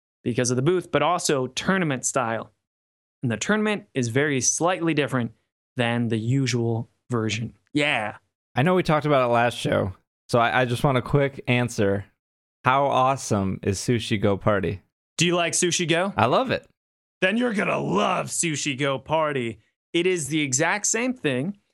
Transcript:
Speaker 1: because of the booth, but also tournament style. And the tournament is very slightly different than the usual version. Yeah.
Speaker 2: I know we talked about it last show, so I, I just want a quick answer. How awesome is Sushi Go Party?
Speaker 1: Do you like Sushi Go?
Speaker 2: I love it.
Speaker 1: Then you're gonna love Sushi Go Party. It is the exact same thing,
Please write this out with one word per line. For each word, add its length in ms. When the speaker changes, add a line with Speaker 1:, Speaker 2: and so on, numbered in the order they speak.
Speaker 1:
because 260
of 60
the 60
booth, 300
but 100
also 460
tournament 560
style. 480
And 100
the 40
tournament 480
is 140
very 320
slightly 540
different 380
than 320
the 100
usual 720
version. 440
Yeah. 440
Speaker 2:
I 80
know 120
we 80
talked 240
about 220
it 40
last 240
show, 380
so 100
I, 220
I 60
just 180
want 140
a 40
quick 460
answer. 560
How 220
awesome 760
is 160
Sushi 420
Go 160
Party? 460
Speaker 1:
Do 100
you 80
like 200
Sushi 340
Go? 280
Speaker 2:
I 100
love 240
it. 160
Speaker 1:
Then 140
you're 180
gonna 240
love 480
Sushi 520
Go 200
Party. 640
It 140
is 220
the 120
exact 460
same 280
thing, 420